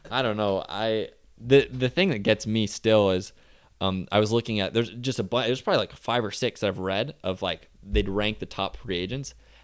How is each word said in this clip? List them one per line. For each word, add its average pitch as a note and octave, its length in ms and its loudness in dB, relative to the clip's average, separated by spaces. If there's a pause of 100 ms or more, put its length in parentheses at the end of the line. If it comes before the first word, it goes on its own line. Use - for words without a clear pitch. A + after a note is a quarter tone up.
(120)
I B2+ 100 0
don't A2 160 0
know. G2+ 300 0
I, A2 420 -2 (280)
the, B2+ 340 6
the B2+ 180 -2
thing F#3 200 2
that A#2 100 0
gets G#2 260 2
me A2 220 0
still G#2 440 4
is, F#2 200 -2 (480)
um, F#2+ 320 -2
I G#2 80 4
was G#2+ 140 2
looking A2+ 260 0
at, F#2+ 140 -2
there's A2+ 180 0
just B2 260 -4
a - 60 -2
bu-, A#2 200 0
there's B2 180 -2
probably, F3+ 180 0
like, G2 140 -4
five A#2 320 -2
or G2+ 60 -4
six - 280 -4
that G#2+ 80 0
I've F#2 120 -2
read G2 440 -2
of, F#2 180 -4
like, F2+ 280 -4 (120)
they'd G2+ 280 -2
rank G#2 300 -2
the - 60 -8
top F#2+ 320 -6
free F#2+ 220 -4
agents, B2 340 -6 (300)